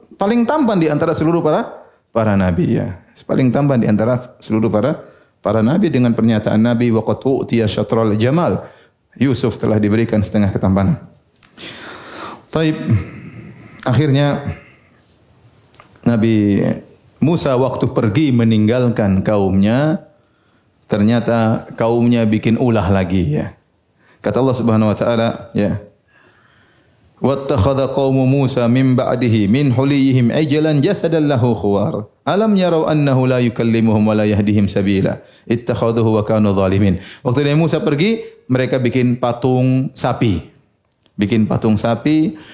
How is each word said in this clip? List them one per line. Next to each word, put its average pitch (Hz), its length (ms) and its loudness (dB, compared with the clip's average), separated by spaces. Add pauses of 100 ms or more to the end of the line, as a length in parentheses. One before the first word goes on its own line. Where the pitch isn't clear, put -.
(180)
paling 233 240 2
tampan 226 400 0
di 151 80 2
antara 147 240 0
seluruh 170 240 0
para, 165 480 -2 (240)
para 107 240 0
Nabi, 98 480 0
ya. 98 160 -8 (320)
Paling 127 240 2
tampan 143 240 2
di 113 80 2
antara 113 560 0
seluruh 110 260 0
para, 110 380 -2 (320)
para 107 240 0
Nabi 175 240 2
dengan 123 320 0
pernyataan 110 400 2
Nabi, 120 320 2
"Wa 110 160 0
qad 107 160 -2
u'tiya 117 480 0
syatral 113 480 0
jamal." 131 480 0 (520)
Yusuf 123 360 0
telah 110 240 0
diberikan 107 440 0
setengah 101 320 0
ketampanan. 95 440 0 (1500)
Taib. 156 240 0 (1120)
Akhirnya 139 720 0 (1500)
Nabi 107 580 2 (580)
Musa 151 320 0
waktu 127 400 -2
pergi 127 400 0
meninggalkan 113 880 2
kaumnya, 104 880 0 (800)
ternyata 113 880 0
kaumnya 117 480 2
bikin 110 320 0
ulah 110 320 0
lagi, 92 480 0
ya. - 160 -6 (720)
Kata 110 160 -2
Allah 127 160 0
Subhanahu 110 320 2
wa 98 80 0
taala, 117 560 -2
ya. 104 320 -2 (1400)
"Wattakhadha 135 720 0
qaumu 135 320 0
Musa 131 480 0
min 131 240 2
ba'dihi 113 560 0
min 143 160 2
huliyihim 131 640 2
ajlan 151 480 0
jasadan 165 480 0
lahu 123 240 2
khuwar. 101 560 -2 (160)
Alam 202 320 0
yarau 170 320 0
annahu 139 400 0
la 127 160 0
yukallimuhum 113 560 0
wa 107 160 2
la 107 80 0
yahdihim 104 400 2
sabila. 98 560 0 (240)
Ittakhaduhu 113 720 -2
wa 104 80 0
kanu 107 320 0
zalimin." 95 480 0 (160)
Waktu 143 320 0
Nabi 156 80 2
Musa 160 240 0
pergi, 160 400 0 (240)
mereka 127 320 0
bikin 123 400 0
patung 131 720 0
sapi. 113 560 -2 (720)
Bikin 107 240 0
patung 110 320 0
sapi, 147 640 0 (140)